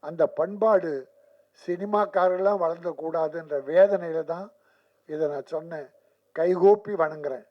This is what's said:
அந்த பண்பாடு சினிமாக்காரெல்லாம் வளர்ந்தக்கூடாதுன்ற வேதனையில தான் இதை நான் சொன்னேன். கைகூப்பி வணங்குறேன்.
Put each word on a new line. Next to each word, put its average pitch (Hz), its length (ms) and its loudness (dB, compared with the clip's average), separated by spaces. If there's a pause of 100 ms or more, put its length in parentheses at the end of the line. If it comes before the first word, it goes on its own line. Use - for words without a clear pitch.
அந்த 165 200 2 (160)
பண்பாடு 196 540 2 (720)
சினிமாக்காரெல்லாம் 190 960 0
வளர்ந்தக்கூடாதுன்ற 160 920 -4 (140)
வேதனையில 175 600 2
தான் 180 160 -8 (640)
இதை 156 240 -4
நான் 135 200 -10
சொன்னேன். 160 360 -10 (480)
கைகூப்பி 190 680 4
வணங்குறேன். 151 480 -6